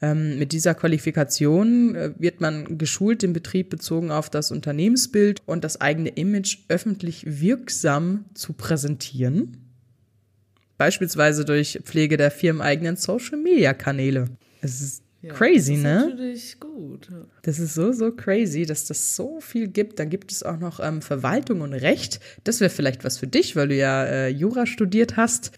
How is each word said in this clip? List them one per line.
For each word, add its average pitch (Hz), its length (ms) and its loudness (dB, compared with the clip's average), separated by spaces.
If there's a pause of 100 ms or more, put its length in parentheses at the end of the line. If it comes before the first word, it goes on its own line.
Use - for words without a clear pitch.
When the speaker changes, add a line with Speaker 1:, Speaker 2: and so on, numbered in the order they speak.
Speaker 1:
Ähm, 151 380 0
mit 147 140 -2
dieser 160 200 2
Qualifikation, 160 1200 2
äh, 160 220 -6
wird 170 220 0
man 156 380 -4
geschult, 202 460 0
den 180 100 2
Betrieb 185 360 -2
bezogen 165 400 -4
auf 151 200 -2
das 151 220 -2
Unternehmensbild 202 960 2
und 165 200 -4
das - 160 -6
eigene 151 280 0
Image 196 500 -2 (100)
öffentlich 180 560 -2 (160)
wirksam 180 840 0 (120)
zu - 180 -10
präsentieren. 143 1040 -2 (1200)
Beispielsweise 151 680 2
durch 147 400 0
Pflege 156 320 2
der 143 160 6
firmeneigenen 160 640 0
Social-Media-Kanäle. 143 1300 2 (320)
Es 131 200 -6
ist 139 220 -10 (180)
Speaker 2:
Ja, 160 120 -16
Speaker 1:
crazy, 214 400 6
Speaker 2:
das 147 40 2
ist 147 60 2
Speaker 1:
ne? 165 260 4
Speaker 2:
natürlich 247 500 -10
gut, 285 520 -16
ja. 170 140 -16 (180)
Speaker 1:
Das 156 160 -2
ist 165 160 -2
so, 180 180 2
so 226 180 0
crazy, 196 540 0
dass 156 200 -6
das - 300 -4
so 311 240 -8
viel 233 280 -4
gibt. 208 320 -2
Dann 156 100 -2
gibt 190 220 -6
es - 120 -8
auch 165 140 -6
noch, 165 240 -8
ähm, 156 200 -4
Verwaltung 160 600 -2
und 143 120 -8
Recht. 135 460 0 (240)
Das 233 160 -2
wäre 190 100 4
vielleicht 135 360 -2
was 127 140 -4
für 139 80 -6
dich, 311 280 2
weil 143 140 2
du 143 60 2
ja, 135 300 2
äh, 135 240 0
Jura 208 360 0
studiert 220 500 2
hast, 233 420 0